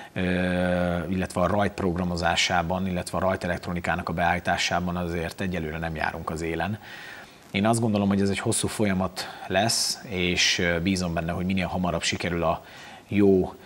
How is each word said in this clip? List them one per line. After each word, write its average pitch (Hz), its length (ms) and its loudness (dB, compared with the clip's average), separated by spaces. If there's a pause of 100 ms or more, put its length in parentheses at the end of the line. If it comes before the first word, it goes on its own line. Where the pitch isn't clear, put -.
(120)
ö, 90 960 0
illetve 92 320 -2
a 90 60 4
rajt 101 260 2
programozásában, 87 1120 0
illetve 90 320 -2
a - 20 0
rajt 95 240 0
elektronikának 87 640 -2
a - 40 -2
beállításában 87 840 0
azért 85 440 -4
egyelőre 82 380 -4
nem 82 160 -4
járunk 80 360 -4
az 80 120 -4
élen. 82 360 -2 (720)
Én 101 160 2
azt 113 140 4
gondolom, 104 280 2
hogy 98 120 4
ez 98 80 4
egy 98 100 0
hosszú - 280 0
folyamat 95 600 -2 (180)
lesz, 101 560 2
és, 90 560 2
ö, 87 220 2
bízom 90 340 0
benne, 82 180 -2
hogy 90 140 -2
minél 95 200 0
hamarabb 85 360 -2
sikerül 87 400 -2
a 82 220 0 (440)
jó, 98 460 6 (120)